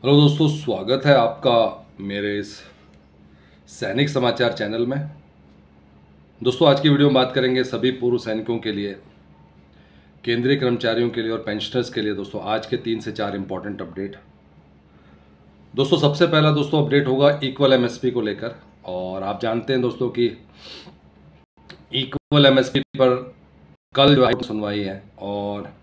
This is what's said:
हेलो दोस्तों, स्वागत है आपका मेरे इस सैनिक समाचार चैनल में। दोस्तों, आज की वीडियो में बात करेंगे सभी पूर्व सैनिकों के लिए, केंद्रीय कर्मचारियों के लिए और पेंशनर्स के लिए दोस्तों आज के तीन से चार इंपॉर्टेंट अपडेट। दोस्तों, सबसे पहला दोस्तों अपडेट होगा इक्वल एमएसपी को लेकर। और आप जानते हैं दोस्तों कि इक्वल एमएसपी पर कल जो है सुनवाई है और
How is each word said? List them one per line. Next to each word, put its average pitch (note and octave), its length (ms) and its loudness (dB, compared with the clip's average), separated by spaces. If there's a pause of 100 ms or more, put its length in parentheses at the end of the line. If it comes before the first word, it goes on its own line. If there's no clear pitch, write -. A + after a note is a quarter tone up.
हेलो C#3+ 160 6
दोस्तों, D3 280 4
स्वागत C3 580 -2
है C#3+ 80 8
आपका A#2 720 2 (140)
मेरे G2+ 380 -4
इस G2+ 200 -10 (1080)
सैनिक A#2+ 420 -4
समाचार B2 440 0
चैनल A2+ 340 -4
में। C#3 240 -6 (1300)
दोस्तों, B2+ 260 4
आज C#3 120 4
की D3+ 80 4
वीडियो C#3+ 200 6
में C3 60 2
बात B2+ 200 2
करेंगे B2+ 300 0
सभी A#2+ 260 -2
पूर्व B2 280 -2
सैनिकों A2+ 400 -6
के A2 140 -6
लिए, G2+ 240 -6 (1300)
केंद्रीय A#2+ 320 0
कर्मचारियों A#2+ 540 -2
के A#2 120 -6
लिए A2 80 -4
और A2+ 80 -4
पेंशनर्स A2 520 -6
के A2 120 -6
लिए G#2+ 120 -4
दोस्तों G2 280 -10
आज A2 240 -4
के B2+ 100 -4
तीन A2+ 240 -4
से G#2+ 120 -10
चार G2+ 240 -6
इंपॉर्टेंट F#2+ 460 -8
अपडेट। G2 340 -10 (1600)
दोस्तों, C#3+ 220 2
सबसे D3+ 280 2
पहला D#3 240 4
दोस्तों D3 340 0
अपडेट C#3+ 220 2
होगा C#3+ 380 2
इक्वल C3+ 280 2
एमएसपी B2 380 0
को A#2+ 100 -4
लेकर। G#2+ 340 -6 (300)
और F#2 380 -8
आप G#2 200 -6
जानते A#2 300 -4
हैं B2+ 100 0
दोस्तों A#2+ 280 -2
कि A#2+ 160 0 (1700)
इक्वल C#3 540 2
एमएसपी C3+ 340 4
पर C3 540 0 (600)
कल C#3 200 6
जो B2+ 120 6
है - 160 0
सुनवाई G#2 380 -4
है G2 220 -8 (160)
और G2+ 640 -8